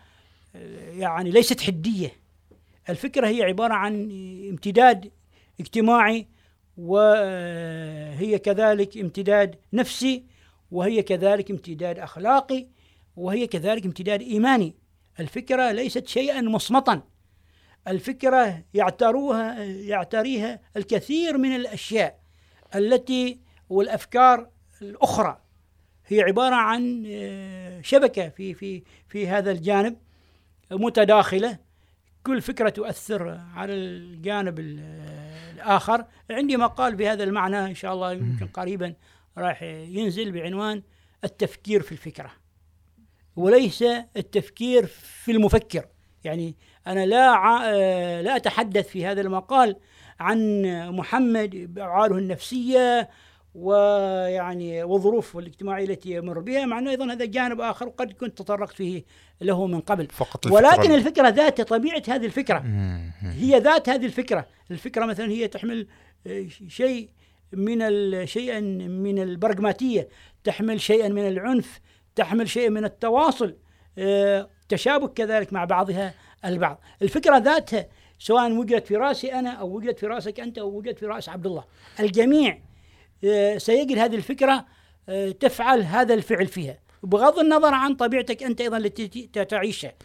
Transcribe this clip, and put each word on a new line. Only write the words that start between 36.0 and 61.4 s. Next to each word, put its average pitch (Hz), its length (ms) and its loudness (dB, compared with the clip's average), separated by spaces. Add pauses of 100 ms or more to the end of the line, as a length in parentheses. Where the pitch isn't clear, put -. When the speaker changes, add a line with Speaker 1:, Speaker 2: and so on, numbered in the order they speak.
Speaker 1:
عندي 262 280 0
مقال 240 380 0
بهذا 208 280 -2
المعنى 196 420 -2
إن 190 100 -10
شاء 190 180 -8
الله 185 200 -4
يمكن 120 320 -4
Speaker 2:
مم. 92 80 -12
Speaker 1:
قريبًا 180 400 -6 (440)
راح 175 260 -6
ينزل 180 680 -6
بعنوان 190 520 -6 (400)
التفكير 202 580 -2
في - 100 -10
الفكرة، 147 400 -16 (1040)
وليس 226 480 4 (340)
التفكير 226 680 0
في - 460 -10
المفكر. 208 540 2 (380)
يعني 165 320 -8 (340)
أنا 190 160 0
لا 247 240 6
ع-، 226 360 6
آه، 185 560 0
لا 233 140 0
أتحدث 202 520 0
في 180 180 -8
هذا 202 160 -4
المقال 196 540 2 (440)
عن 208 420 0 (300)
محمد 190 840 -2
بأفعاله 190 440 2
النفسية 240 920 2 (460)
ويعني 185 1300 0
وظروفه 196 560 0
الاجتماعية 190 460 -8
التي 185 260 -6
يمر 170 280 -8
بها، 254 260 -4
مع 233 140 -2
أنه 269 120 -4
أيضًا 262 220 -4
هذا 240 120 -6
جانب 240 360 -4
آخر 233 260 -6
وقد 233 240 -8
كنت 226 260 -12
تطرقت 202 380 -6
فيه 185 280 -6 (380)
له 185 260 0
من 170 120 -2
قبل. 170 280 -2
Speaker 2:
فقط - 380 -6
الفكرة 214 240 8
Speaker 1:
ولكن 349 220 8
Speaker 2:
ال- 302 40 8
Speaker 1:
الفكرة 277 340 4
ذاتها، 277 340 4